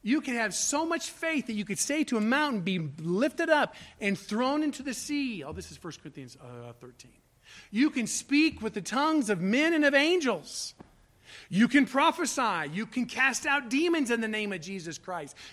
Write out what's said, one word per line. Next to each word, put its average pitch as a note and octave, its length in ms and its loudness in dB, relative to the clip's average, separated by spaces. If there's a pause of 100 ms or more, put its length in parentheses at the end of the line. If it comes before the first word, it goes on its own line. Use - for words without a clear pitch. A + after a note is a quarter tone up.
You C4 200 2
could C4 120 -4
have A3 220 -2
so D4 280 0
much E4 280 -2
faith D#4+ 340 -2
that A3+ 80 -4
you G#3 100 -2
could F#3+ 140 -4
say D4 280 0
to A#3+ 120 0
a G#3+ 40 2
mountain, B3+ 400 2
"Be F#3 180 0
lifted F3 720 0
up C#4 240 4 (240)
and G3+ 180 0
thrown C4 460 0
into C#4+ 180 -2
the C4 140 -6
sea." C4 480 -4
Oh, D3 100 -10
this F3+ 160 -12
is D3+ 80 -18
First - 240 -12
Corinthians, C#3 360 -16
uh, A#2+ 360 -14
thirteen. A#2+ 480 -20 (480)
You C#4 220 2
can A#3 160 -2
speak D4 560 2
with A3 100 -4
the G#3 80 -4
tongues C#4 480 2
of F#3+ 100 2
men C4+ 360 2
and D4+ 100 4
of C#4 80 4
angels. C#4 800 2 (760)
You G#3+ 180 6
can C4 180 6
prophesy. B3+ 880 0
You G3+ 120 -4
can B3 200 -2
cast C4 400 0
out C#4 240 0
demons D4+ 400 2
in A#3 120 2
the A3 60 -2
name G#3+ 240 -2
of F3+ 100 -6
Jesus E3+ 360 -10
Christ. E3 380 -10 (180)